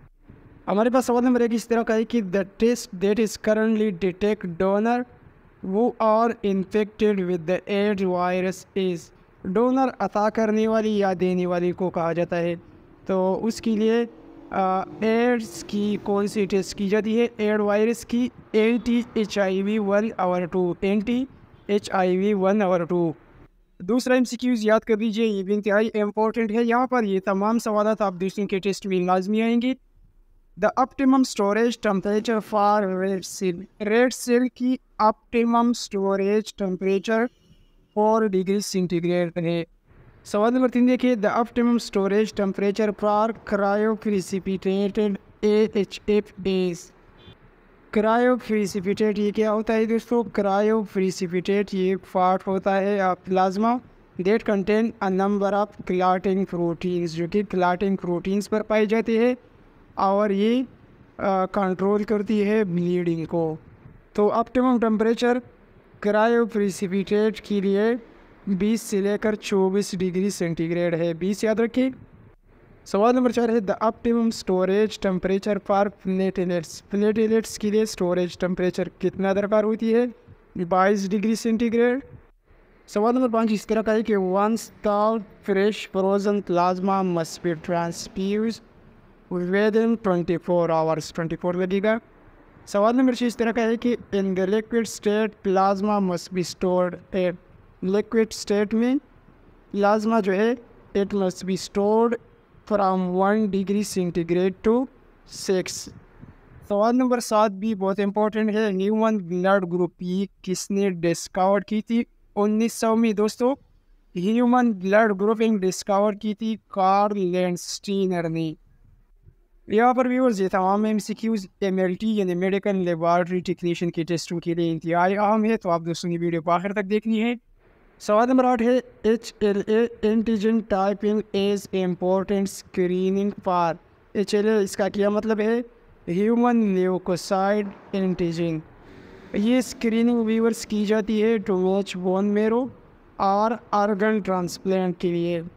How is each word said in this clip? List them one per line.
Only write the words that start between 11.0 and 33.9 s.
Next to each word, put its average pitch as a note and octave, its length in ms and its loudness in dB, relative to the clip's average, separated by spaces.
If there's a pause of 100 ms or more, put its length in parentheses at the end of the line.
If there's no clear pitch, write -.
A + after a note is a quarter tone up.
देने F3+ 320 0
वाले F3 260 0
को F3+ 160 -4
कहा E3+ 240 -2
जाता E3+ 220 -2
है, E3+ 200 -2 (520)
तो F#3+ 100 0 (280)
उसके A3+ 300 -2
लिए, A3 260 2 (520)
आ, F#3+ 300 0 (200)
एड्स A#3 640 0
की G#3 260 -2 (100)
कौन G3+ 220 0
सी G3+ 180 -2
टेस्ट F#3+ 320 -2
की G3+ 120 -2
जाती G#3+ 260 0
है? A#3 140 2 (100)
एड G#3+ 220 0
वायरस G#3+ 440 0
की A#3+ 180 -2 (320)
एंटी A#3 480 2 (140)
एच G#3+ 220 -2
आई F#3+ 220 0
वी G#3 180 0
वन G#3 300 2 (100)
और F3+ 280 0
टू, F3 360 -2
एंटी A3 440 0 (420)
एच G#3 220 0
आई F#3 260 2
वी G#3 180 2
वन G3 280 2
और F3+ 220 2
टू। E3+ 280 0 (680)
दूसरा B3 360 0
एमसीक्यूज़ B3 520 0
याद A3 160 4
कर G#3+ 160 0
लीजिए, A3+ 260 0
ये G3+ 180 -2
भी F#3+ 100 -2
इंतहाई G#3 420 0
इंपॉर्टेंट G#3+ 560 0
है। A#3 120 0
यहाँ A#3+ 240 2
पर B3 180 0
ये F#3+ 160 0
तमाम G#3 380 0
सवालात G#3+ 420 0
आप G3 140 0
दोस्तों F#3+ 320 -4
के F#3+ 120 -2
टेस्ट G3 280 -4
में F#3 180 0
लाजमी F#3+ 360 0
आएंगे। A#3 340 0 (840)
The F#3+ 200 0
optimum C4 480 2
storage A3 560 0
temperature G#3 640 0
for G#3 340 2 (220)
red F#3+ 260 -4
cell, F#3 400 -4 (180)
रेड A3+ 300 2